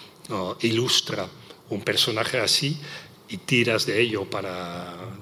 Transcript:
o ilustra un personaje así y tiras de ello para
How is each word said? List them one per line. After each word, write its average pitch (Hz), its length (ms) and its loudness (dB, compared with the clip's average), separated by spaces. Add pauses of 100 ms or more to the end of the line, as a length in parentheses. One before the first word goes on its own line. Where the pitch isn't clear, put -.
(300)
o 98 300 -2
ilustra 113 680 2 (420)
un 101 100 -2
personaje 110 580 2
así 139 400 2 (500)
y - 100 -8
tiras 117 480 4
de 107 140 2
ello 107 240 2
para 90 720 -6 (260)